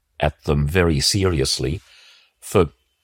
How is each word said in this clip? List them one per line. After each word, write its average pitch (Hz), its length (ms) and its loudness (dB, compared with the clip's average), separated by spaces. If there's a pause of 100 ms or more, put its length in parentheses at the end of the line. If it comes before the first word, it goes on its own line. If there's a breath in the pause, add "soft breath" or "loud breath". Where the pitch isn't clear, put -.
(200)
at - 260 -4
them 73 220 0
very 85 320 2
seriously 73 840 -2 (580 soft breath)
for 85 320 0 (320)